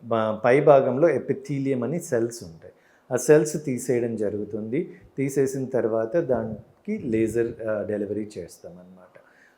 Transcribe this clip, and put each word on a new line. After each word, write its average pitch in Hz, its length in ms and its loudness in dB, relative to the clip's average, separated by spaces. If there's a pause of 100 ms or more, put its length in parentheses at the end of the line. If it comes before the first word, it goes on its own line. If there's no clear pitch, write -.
బ-, 110 400 0
పై 127 160 6
భాగంలో 139 480 6
ఎపిథీలియం 135 760 -2
అని 147 180 -4
సెల్స్ 117 440 -4
ఉంటాయి. 82 280 -20 (400)
ఆ 127 40 0
సెల్స్ 151 480 4
తీసేయడం 120 520 -2
జరుగుతుంది. 107 720 -4 (280)
తీసేసిన 135 460 0
తర్వాత 113 520 0
దానికి 123 800 -4
లేజర్, 113 720 -2
ఆ, 104 200 -2
డెలివరీ 104 400 -4 (100)
చేస్తామన్నమాట. 90 800 -18 (400)